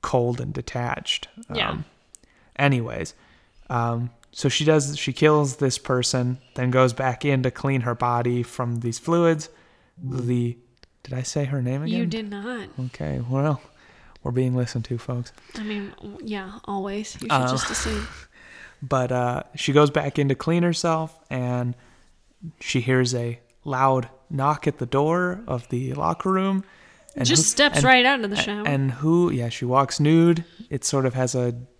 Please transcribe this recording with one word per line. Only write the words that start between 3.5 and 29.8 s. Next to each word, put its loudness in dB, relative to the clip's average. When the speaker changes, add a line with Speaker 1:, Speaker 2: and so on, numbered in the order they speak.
Speaker 1:
um, -2
so -2
she 0
does, 2
she -4
kills 4
this 0
person, 0
then 0
goes 6
back -2
in 2
to 2
clean -2
her -2
body 0
from -4
these -4
fluids. 2
The, -2
did -10
I -6
say -4
her -4
name -4
again? -2
Speaker 2:
You 0
did -6
not. -10
Speaker 1:
Okay, -6
well, 0
we're -4
being 0
listened -4
to, -6
folks. -8
Speaker 2:
I -8
mean, -8
w-, -16
yeah, -10
always. -6
You -10
should -4
Speaker 1:
Uh, 2
Speaker 2:
just -2
assume. -4
Speaker 1:
<laughs> -20
But, 0
uh, 0
she -4
goes 8
back -2
in 2
to 2
clean 0
herself, -2
and -2
she -2
hears 2
a -6
loud 2
knock 0
at 0
the -4
door 0
of -6
the -4
locker -2
room. 0
And 0
Speaker 2:
Just 4
Speaker 1:
who, 4
Speaker 2:
steps 4
Speaker 1:
and, 4
Speaker 2:
right 8
out 4
of -4
the -4
Speaker 1:
a-, 0
Speaker 2:
shower. -2
Speaker 1:
and 2
who, 4
yeah, -2
she -6
walks 2